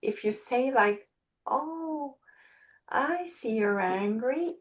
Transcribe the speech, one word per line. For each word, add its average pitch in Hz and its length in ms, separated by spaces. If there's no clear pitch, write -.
If 208 220
you 214 80
say, 254 420
like, 208 360
Oh, 311 680
I 339 380
see 226 300
you're 202 240
angry 226 800